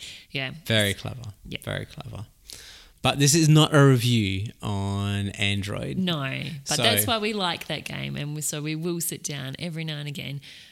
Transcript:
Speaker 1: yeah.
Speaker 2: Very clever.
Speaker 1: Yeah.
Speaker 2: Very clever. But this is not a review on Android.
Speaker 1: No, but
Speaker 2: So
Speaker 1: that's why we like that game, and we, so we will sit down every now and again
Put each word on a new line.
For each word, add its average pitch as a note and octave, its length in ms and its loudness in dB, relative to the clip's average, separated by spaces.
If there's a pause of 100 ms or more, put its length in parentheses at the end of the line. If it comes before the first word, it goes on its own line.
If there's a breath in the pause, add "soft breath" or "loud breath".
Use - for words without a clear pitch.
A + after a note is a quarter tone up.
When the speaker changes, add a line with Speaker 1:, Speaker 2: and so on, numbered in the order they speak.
(300 loud breath)
Speaker 1:
yeah. C3+ 220 -6 (120)
Speaker 2:
Very G#2 300 2
clever. A2 400 -10 (100)
Speaker 1:
Yeah. - 200 -10
Speaker 2:
Very - 220 -6
clever. - 380 -14 (800 loud breath)
But B2+ 160 2
this C#3 160 6
is D#3+ 140 6
not D#3 260 8
a C#3+ 100 10
review A2+ 680 4 (100)
on G2+ 680 -2
Android. G2+ 680 -4
Speaker 1:
No, C#3 420 -2 (280)
but C#4 80 0
Speaker 2:
So - 80 0
Speaker 1:
that's G#3 220 2
why A3+ 120 0
we G#3+ 140 -2
like F#3 340 -4
that - 180 -8
game, C#3 320 -8
and D3 200 -6
we, D3+ 60 -8
so D3+ 200 -4
we D#3 140 -4
will E3+ 240 -4
sit - 240 -6
down C3+ 340 -8
every E3 260 -8
now D3+ 140 -8
and D3 100 -8
again C#3 320 -10 (320 loud breath)